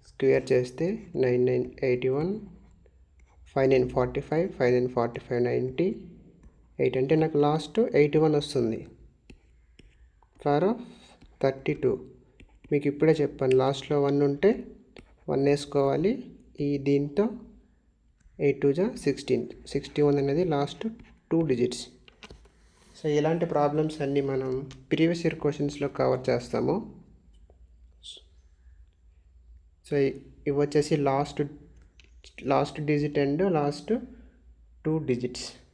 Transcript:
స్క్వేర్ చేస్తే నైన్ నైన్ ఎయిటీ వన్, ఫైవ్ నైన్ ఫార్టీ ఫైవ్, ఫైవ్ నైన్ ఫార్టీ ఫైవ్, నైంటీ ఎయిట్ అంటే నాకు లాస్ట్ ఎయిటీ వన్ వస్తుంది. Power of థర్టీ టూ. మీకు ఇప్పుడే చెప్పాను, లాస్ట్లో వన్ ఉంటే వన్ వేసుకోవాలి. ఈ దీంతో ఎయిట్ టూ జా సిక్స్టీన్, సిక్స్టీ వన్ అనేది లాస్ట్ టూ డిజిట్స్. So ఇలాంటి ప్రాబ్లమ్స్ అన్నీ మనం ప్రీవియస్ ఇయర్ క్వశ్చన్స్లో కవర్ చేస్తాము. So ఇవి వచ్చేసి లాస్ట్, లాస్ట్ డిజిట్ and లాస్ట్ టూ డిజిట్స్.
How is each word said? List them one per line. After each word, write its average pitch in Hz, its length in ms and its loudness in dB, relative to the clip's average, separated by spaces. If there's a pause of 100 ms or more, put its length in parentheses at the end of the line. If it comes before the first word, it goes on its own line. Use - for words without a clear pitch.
స్క్వేర్ 135 420 2
చేస్తే 127 360 0 (380)
నైన్ 123 260 2
నైన్ 127 160 -2 (220)
ఎయిటీ 127 280 0
వన్, 175 160 -2 (1160)
ఫైవ్ 135 220 2
నైన్ 127 220 4
ఫార్టీ 127 260 0 (100)
ఫైవ్, 170 160 0 (100)
ఫైవ్ 123 200 4
నైన్ 123 200 0
ఫార్టీ 120 300 -2
ఫైవ్, 120 140 -2 (100)
నైంటీ 127 360 -2 (960)
ఎయిట్ 131 200 0
అంటే 151 200 2
నాకు 156 140 0 (100)
లాస్ట్ 156 320 -2 (220)
ఎయిటీ 147 240 4
వన్ 156 160 4
వస్తుంది. 113 400 -4 (1600)
Power 147 200 2 (100)
of 240 60 -4 (640)
థర్టీ 135 400 0
టూ. 123 100 2 (800)
మీకు 147 220 2
ఇప్పుడే 156 300 4
చెప్పాను, 131 400 0
లాస్ట్లో 139 340 -2 (120)
వన్ 143 120 2 (100)
ఉంటే 185 200 4 (800)
వన్ 139 200 2
వేసుకోవాలి. 143 640 2 (540)
ఈ 143 40 0 (180)
దీంతో 147 360 2 (1200)
ఎయిట్ 139 180 2
టూ 143 140 4
జా 185 80 0 (180)
సిక్స్టీన్, 135 400 0 (280)
సిక్స్టీ 147 340 -4
వన్ 143 160 4
అనేది 139 220 0 (100)
లాస్ట్ 143 280 -4 (500)
టూ 160 60 2 (120)
డిజిట్స్. - 340 -2 (1120)
So - 60 -16 (160)
ఇలాంటి 165 340 2
ప్రాబ్లమ్స్ 147 520 2
అన్నీ 139 160 2 (100)
మనం 131 180 -4 (420)
ప్రీవియస్ 165 340 2
ఇయర్ 156 180 0
క్వశ్చన్స్లో 147 440 -2 (120)
కవర్ 131 300 2
చేస్తాము. 120 460 -2 (3000)
So 151 80 -4 (520)
ఇవి 143 160 0
వచ్చేసి 147 340 2 (120)
లాస్ట్, 143 320 -2 (1120)
లాస్ట్ 143 260 -2 (120)
డిజిట్ 147 340 0
and 147 180 0 (160)
లాస్ట్ 147 340 -2 (920)
టూ 156 100 0 (160)
డిజిట్స్. 123 360 -4 (260)